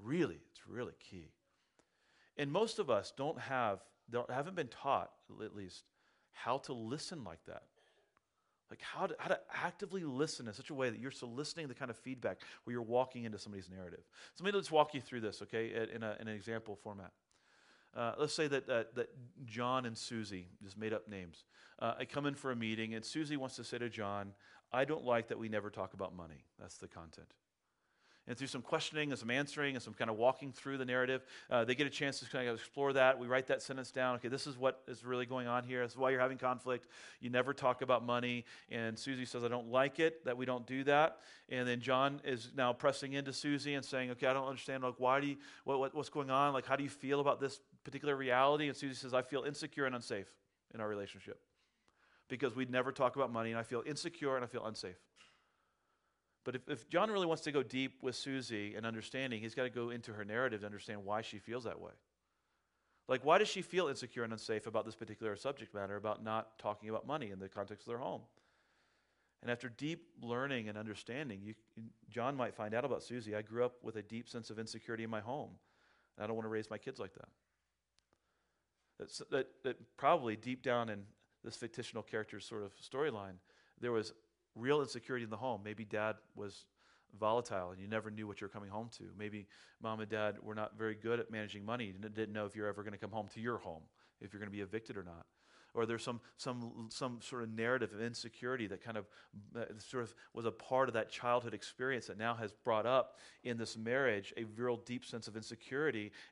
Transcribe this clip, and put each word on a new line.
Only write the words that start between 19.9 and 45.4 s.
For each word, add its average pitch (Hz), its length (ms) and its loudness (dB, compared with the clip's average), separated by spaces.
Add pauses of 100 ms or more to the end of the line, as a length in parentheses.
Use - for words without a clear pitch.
Susie, 101 500 -6 (160)
just 98 140 -14
made 107 160 -2
up 107 160 -4
names, 92 340 -10 (360)
uh, 117 200 0
I 131 60 -2
come 143 200 -2
in 143 100 2
for 139 160 -2
a 123 40 0
meeting, 110 380 0
and 110 100 -4
Susie 151 320 -2
wants 131 220 -4
to 120 80 -10
say 120 140 -4
to 120 100 0
John, 101 420 -4 (400)
"I 131 140 6
don't 151 180 0
like 117 240 4
that 110 120 -2
we 113 100 -2
never 104 200 0
talk 98 240 -4
about 92 220 -4
money." 80 300 -12 (120)
That's - 200 -14
the 92 100 -12
content. 82 460 -16 (920)
And 123 100 -4
through 135 80 -4
some 127 160 -4
questioning 151 480 0
and 131 80 0
some 117 140 -4
answering 143 420 2
and 123 80 -4
some 107 140 -10
kind 117 120 0
of 113 80 0
walking 127 360 4
through 135 260 -4
the 131 80 0
narrative, 127 400 2 (240)
uh, 117 160 6
they 123 80 4
get 139 140 4
a - 20 0
chance 139 300 0
to 117 100 -10
kind 127 180 0
of 113 120 0
explore 139 340 0
that. 131 240 10
We 123 80 -4
write 127 220 4
that 135 160 2
sentence 131 260 -6
down. 127 280 2
"Okay, 120 100 -4
this 131 180 -2
is 143 100 -6
what 127 320 2
is 117 160 -10
really 123 220 0
going 123 220 -2
on 123 160 2
here. 127 180 0
This 120 120 0
is - 40 -10
why 131 140 6
you're 131 80 6
having 131 180 4
conflict. 123 480 2 (340)
You 123 120 -4
never 127 240 6
talk 131 260 4
about 123 240 6
money." 120 400 2 (240)
And 113 300 -2
Susie 127 260 -2
says, 120 180 -2
"I 120 40 2
don't 117 220 0
like 135 300 6
it 165 260 4
that 123 120 2
we 127 80 0
don't 123 220 0
do 131 160 -2
that." 147 380 6 (260)
And 127 200 0
then 120 140 2
John 135 420 4
is 120 320 -2
now 127 160 6
pressing 135 420 4
into 139 200 -2
Susie 143 400 0
and 139 100 0
saying, 127 280 0
Okay, 123 160 2
I 131 60 8
don't 135 120 4
understand. 135 380 -2
Like, 127 160 0
why 127 200 6
do 143 60 2
you, 139 120 0 (260)